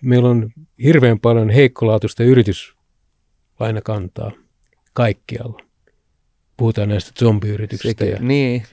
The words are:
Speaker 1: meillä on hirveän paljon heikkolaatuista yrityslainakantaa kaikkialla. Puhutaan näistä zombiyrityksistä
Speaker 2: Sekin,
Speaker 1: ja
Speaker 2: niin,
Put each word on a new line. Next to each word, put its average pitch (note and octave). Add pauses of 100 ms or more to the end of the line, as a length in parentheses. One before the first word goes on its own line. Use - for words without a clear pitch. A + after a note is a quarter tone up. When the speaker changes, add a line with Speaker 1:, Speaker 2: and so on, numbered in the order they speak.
Speaker 1:
meillä B2
on A#2 (340)
hirveän B2+
paljon A#2
heikkolaatuista A#2
yrityslainakantaa - (600)
kaikkialla. A#2 (1000)
Puhutaan A2
näistä G#2
zombiyrityksistä G#2+
Speaker 2:
Sekin, G2
Speaker 1:
ja A#2+
Speaker 2:
niin, B2+